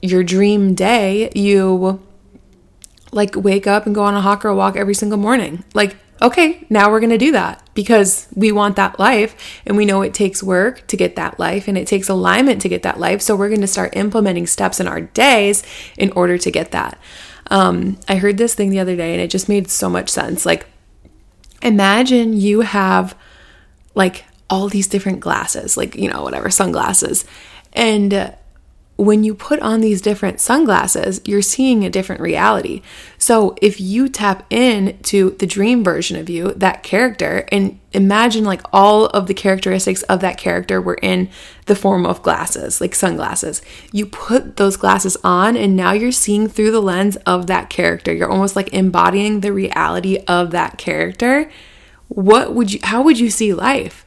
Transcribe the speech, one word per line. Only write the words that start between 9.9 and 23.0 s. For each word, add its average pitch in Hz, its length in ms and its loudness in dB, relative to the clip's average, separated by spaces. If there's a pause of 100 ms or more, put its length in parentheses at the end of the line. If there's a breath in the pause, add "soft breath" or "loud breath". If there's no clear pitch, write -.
it 190 140 -2
takes 196 280 -2
work 190 440 0
to - 100 -6
get 180 200 0
that - 220 -6
life 180 300 -2
and 196 80 -2
it 180 100 -4
takes 190 220 -2
alignment 196 540 2
to - 80 -2
get 180 140 -4
that - 140 -4
life. 180 220 -2
So 208 160 0
we're 196 140 0
gonna 214 160 0
start 190 280 -4
implementing 196 520 0
steps - 340 -2
in 185 80 -2
our 78 140 -8
days 208 600 2 (360 loud breath)
in 196 140 0
order 180 260 0
to 180 120 -4
get 165 200 -4
that. - 280 -6 (520 loud breath)
Um, 185 480 2 (100)
I 196 80 2
heard 196 220 0
this 233 160 2
thing 196 160 0
the 190 100 0
other 180 160 -2
day 165 160 -4
and 175 80 -2
it 175 80 -4
just 190 220 -4
made 196 180 2
so - 220 -4
much 180 180 -4
sense. - 380 -4
Like, 170 200 0 (960)
imagine 226 760 2
you 208 220 2
have, 190 560 0 (800 soft breath)